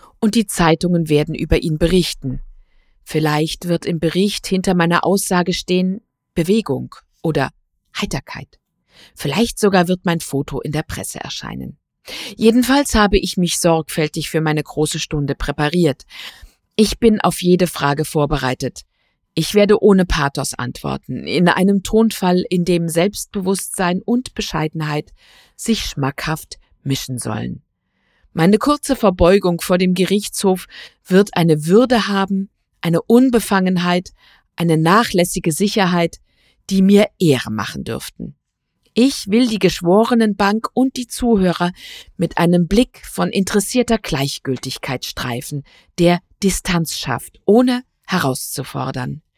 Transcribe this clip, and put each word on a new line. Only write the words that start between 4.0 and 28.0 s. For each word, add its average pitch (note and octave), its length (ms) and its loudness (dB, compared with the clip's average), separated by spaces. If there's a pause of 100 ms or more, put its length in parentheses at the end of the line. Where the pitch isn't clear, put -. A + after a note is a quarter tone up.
hinter F#3 280 0
meiner E3+ 300 2
Aussage F#3 480 0
stehen, F#3 480 -4 (340)
Bewegung D#3+ 600 -2 (300)
oder D3 260 -2 (500)
Heiterkeit. - 600 -8 (560)
Vielleicht F3 420 -2
sogar F#3 300 2
wird F#3 160 -4
mein E3+ 160 -2
Foto C#3 400 -6
in - 100 -6
der D3+ 140 -4
Presse - 340 -12
erscheinen. - 580 -12 (600)
Jedenfalls B3 580 2
habe G#3 240 4
ich - 180 -4
mich F3 220 0
sorgfältig D#3+ 720 -2
für D#3+ 100 -2
meine D#3 220 -2
große D3+ 380 -4
Stunde C#3+ 340 -4
präpariert. D3+ 680 -2 (720)
Ich - 240 2
bin A3 200 4
auf - 220 0
jede F3+ 240 4
Frage D3 380 -2
vorbereitet. C#3+ 800 -2 (520)
Ich E3 200 -4
werde G#3 260 4
ohne F#3+ 240 6
Pathos C#3+ 500 -2
antworten, C3+ 720 -8
in E3 240 2
einem G3 360 2
Tonfall, G3 680 2
in F3+ 140 0
dem E3+ 240 0
Selbstbewusstsein F#3 1160 -2
und B3 300 -2
Bescheidenheit D#3 800 -6 (420)
sich - 300 -4
schmackhaft - 760 -6 (240)
mischen C3+ 360 -6
sollen. A#2+ 440 -8 (720)